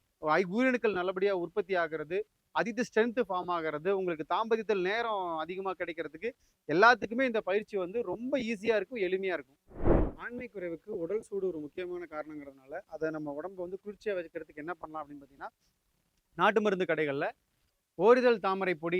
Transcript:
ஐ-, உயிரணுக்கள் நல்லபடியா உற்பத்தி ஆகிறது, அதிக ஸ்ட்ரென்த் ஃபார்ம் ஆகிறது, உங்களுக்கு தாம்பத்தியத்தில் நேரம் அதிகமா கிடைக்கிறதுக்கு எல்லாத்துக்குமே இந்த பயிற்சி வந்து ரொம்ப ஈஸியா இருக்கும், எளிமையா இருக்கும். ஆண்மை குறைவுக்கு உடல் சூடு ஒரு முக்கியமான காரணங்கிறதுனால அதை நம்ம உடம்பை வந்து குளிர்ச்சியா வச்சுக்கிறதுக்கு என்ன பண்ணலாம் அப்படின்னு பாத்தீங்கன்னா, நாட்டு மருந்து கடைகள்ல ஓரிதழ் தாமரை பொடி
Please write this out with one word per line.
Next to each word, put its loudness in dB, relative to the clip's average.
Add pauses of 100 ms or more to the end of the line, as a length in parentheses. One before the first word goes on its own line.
(220)
ஐ-, 4 (100)
உயிரணுக்கள் 2
நல்லபடியா 0 (100)
உற்பத்தி -2
ஆகிறது, -4 (420)
அதிக 0
ஸ்ட்ரென்த் 2
ஃபார்ம் -4
ஆகிறது, -2 (100)
உங்களுக்கு -2
தாம்பத்தியத்தில் 0
நேரம் -2 (200)
அதிகமா -6 (100)
கிடைக்கிறதுக்கு -6 (400)
எல்லாத்துக்குமே 6
இந்த 0
பயிற்சி 0
வந்து -4 (100)
ரொம்ப -2 (120)
ஈஸியா 0
இருக்கும், -6
எளிமையா 0
இருக்கும். -12 (640)
ஆண்மை -10
குறைவுக்கு -8 (120)
உடல் -4
சூடு -4
ஒரு -6
முக்கியமான -8 (100)
காரணங்கிறதுனால -12 (220)
அதை -2
நம்ம -6
உடம்பை -8
வந்து -10
குளிர்ச்சியா -6
வச்சுக்கிறதுக்கு -10
என்ன -6
பண்ணலாம் -10
அப்படின்னு -16
பாத்தீங்கன்னா, -16 (840)
நாட்டு 4
மருந்து 2
கடைகள்ல 0 (760)
ஓரிதழ் 6
தாமரை 0 (100)
பொடி 0